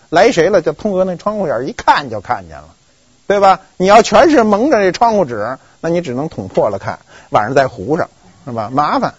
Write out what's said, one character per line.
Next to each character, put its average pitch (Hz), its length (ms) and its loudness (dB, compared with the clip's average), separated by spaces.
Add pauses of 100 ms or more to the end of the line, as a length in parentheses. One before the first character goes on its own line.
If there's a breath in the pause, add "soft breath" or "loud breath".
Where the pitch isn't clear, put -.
来 196 220 4
谁 175 180 2
了， 190 140 2
就 156 80 -2
通 208 200 -6
过 185 120 0
那 185 120 -4
窗 208 220 -6
户 196 80 -4
眼 127 120 -2
儿 127 100 -6
一 208 40 -8
看 151 380 -2
就 107 100 -8
看 98 280 -8
见 76 100 -20
了， 73 160 -20 (540)
对 202 120 0
吧？ 190 220 4 (160 soft breath)
你 180 80 0
要 208 160 6
全 233 300 4
是 269 120 4
蒙 214 280 0
着 220 80 2
这 190 120 2
窗 233 220 0
户 196 120 0
纸， 120 340 -6 (220 soft breath)
那 165 80 -4
你 170 120 -2
只 127 140 -8
能 151 140 -6
捅 95 180 -12
破 123 240 0
了 98 80 -6
看， 95 180 -10 (320 soft breath)
晚 110 160 0
上 123 80 -4
再 135 140 2
糊 110 280 -6
上， 175 140 -4 (380)
是 127 40 -12
吧？ 110 220 -8
麻 151 240 -2
烦。 202 220 -4